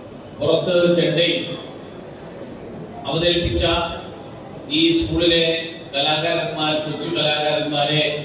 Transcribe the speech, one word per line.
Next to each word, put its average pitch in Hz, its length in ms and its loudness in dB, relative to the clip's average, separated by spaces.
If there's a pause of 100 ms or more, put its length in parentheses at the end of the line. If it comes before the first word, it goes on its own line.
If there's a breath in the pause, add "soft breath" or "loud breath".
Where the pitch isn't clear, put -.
(400)
പുറത്ത് 175 360 4 (200)
ചെണ്ടയും 170 500 2 (1600)
അവതരിപ്പിച്ച 170 580 2 (1120)
ഈ - 20 6 (160)
സ്കൂളിലെ 170 480 4 (480)
കലാകാരന്മാർ, 156 800 0 (120)
കൊച്ചു 151 300 -4
കലാകാരന്മാരെ 151 880 2 (240)